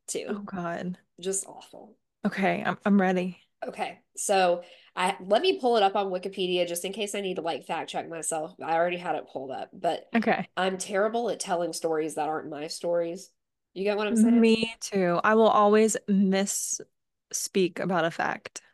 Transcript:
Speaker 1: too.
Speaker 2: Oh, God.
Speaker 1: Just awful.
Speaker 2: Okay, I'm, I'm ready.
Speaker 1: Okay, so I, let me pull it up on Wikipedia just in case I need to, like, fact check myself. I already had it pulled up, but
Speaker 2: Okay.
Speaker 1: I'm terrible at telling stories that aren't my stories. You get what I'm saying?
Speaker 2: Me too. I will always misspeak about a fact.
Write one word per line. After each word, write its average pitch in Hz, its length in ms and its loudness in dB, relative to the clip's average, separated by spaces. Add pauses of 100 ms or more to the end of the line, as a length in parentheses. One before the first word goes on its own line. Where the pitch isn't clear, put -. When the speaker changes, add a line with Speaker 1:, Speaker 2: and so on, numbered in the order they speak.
Speaker 1:
too. - 280 -6
Speaker 2:
Oh, 202 40 -10
God. 180 580 -8 (220)
Speaker 1:
Just 190 280 -4
awful. - 500 -20 (280)
Speaker 2:
Okay, 190 400 0
I'm, 185 200 -2
I'm 202 140 4
ready. 185 400 0 (260)
Speaker 1:
Okay, 196 340 -8 (180)
so 180 460 2 (320)
I, 185 260 0
let 202 200 2
me 381 180 0
pull 240 180 2
it 202 60 4
up 196 120 2
on 202 120 0
Wikipedia 180 600 -2
just 175 160 -6
in 190 80 -6
case 208 240 -6
I 202 60 -6
need 185 140 -4
to, 160 60 -6
like, - 240 -6
fact 156 240 -6
check 156 200 -6
myself. 160 520 -6
I 156 140 -2
already 175 220 2
had 175 180 -4
it - 160 -8
pulled 131 200 -8
up, 101 220 -10
but 170 320 -4 (100)
Speaker 2:
Okay. 214 420 0
Speaker 1:
I'm 185 200 0
terrible 214 520 -2
at 165 100 -4
telling 175 320 -2
stories 160 440 -2
that 151 120 -2
aren't 156 220 -4
my 151 180 -8
stories. 175 640 -4 (440)
You 190 120 -4
get 202 120 0
what 214 100 0
I'm 220 100 0
saying? 233 260 6
Speaker 2:
Me 226 360 4
too. 175 440 0
I 214 120 4
will 220 140 8
always 214 480 6 (100)
misspeak - 1700 0
about 175 260 0
a 165 60 0
fact. - 500 -6 (120)